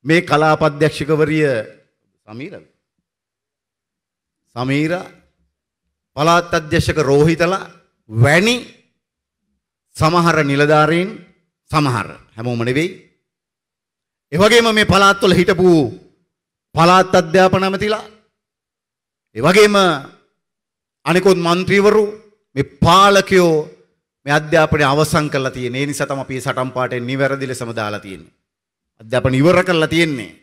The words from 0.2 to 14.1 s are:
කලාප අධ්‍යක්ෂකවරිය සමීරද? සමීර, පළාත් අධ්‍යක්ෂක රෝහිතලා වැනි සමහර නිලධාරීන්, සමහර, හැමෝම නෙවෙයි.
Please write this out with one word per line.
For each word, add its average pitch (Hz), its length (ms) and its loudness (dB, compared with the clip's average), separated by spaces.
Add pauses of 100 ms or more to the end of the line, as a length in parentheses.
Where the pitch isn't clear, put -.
කලාප 156 400 0
අධ්‍යක්ෂකවරිය 151 840 0 (800)
සමීරද? 113 380 -18 (1900)
සමීර, 139 360 -2 (1200)
පළාත් 170 380 0
අධ්‍යක්ෂක 156 460 -2
රෝහිතලා 160 720 0 (400)
වැනි 151 460 2 (1400)
සමහර 165 440 2
නිලධාරීන්, 151 680 0 (600)
සමහර, 127 380 -2 (220)
හැමෝම 117 320 -6
නෙවෙයි. 139 280 -4 (1400)